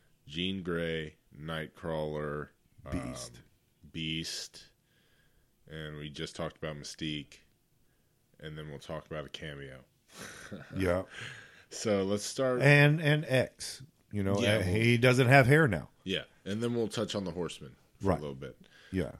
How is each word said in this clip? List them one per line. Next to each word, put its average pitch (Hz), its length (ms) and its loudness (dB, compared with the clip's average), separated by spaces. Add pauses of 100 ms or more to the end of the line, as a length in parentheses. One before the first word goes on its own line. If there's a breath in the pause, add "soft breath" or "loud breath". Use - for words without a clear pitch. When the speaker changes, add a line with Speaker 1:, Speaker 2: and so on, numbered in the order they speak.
(300)
Speaker 1:
Jean 92 340 -4
Grey, 82 520 -4 (220)
Nightcrawler, 76 1080 -6 (440)
Speaker 2:
Beast. 64 440 -8
Speaker 1:
um, - 80 -20 (480)
Beast, 80 720 -8 (1080)
and 78 280 -12
we 76 120 -10
just 76 260 -10
talked 80 220 -8
about 78 200 -8
Mystique, 73 640 -10 (1000)
and 78 180 -12
then 76 120 -12
we'll 69 100 -12
talk 78 260 -10
about 76 200 -10
a 69 40 -16
cameo. 69 560 -14
<laughs> - 880 -18
Speaker 2:
Yeah. 92 280 0 (640 loud breath)
Speaker 1:
So 101 340 0
let's 101 200 0
start. 127 380 -2
Speaker 2:
And, 147 400 8
and 151 260 2
X, - 560 -2 (280)
you 101 120 -2
know, 98 180 2
Speaker 1:
Yeah, 110 140 4
Speaker 2:
uh, 110 40 2
Speaker 1:
well 95 100 0
Speaker 2:
he 113 280 4
doesn't 127 300 6
have 131 180 10
hair 147 220 6
now. 85 220 -2 (160)
Speaker 1:
Yeah, 92 180 -2 (220)
and 107 180 -4
then 120 100 -2
we'll 117 140 0
touch 104 260 -4
on 101 120 -4
the 87 60 -6
Horsemen 80 440 -8 (260)
for 95 80 -2
Speaker 2:
Right. 82 80 4
Speaker 1:
a 73 40 -8
little 71 140 -6
bit. 65 200 -12 (360 soft breath)
Speaker 2:
Yeah. 90 280 -2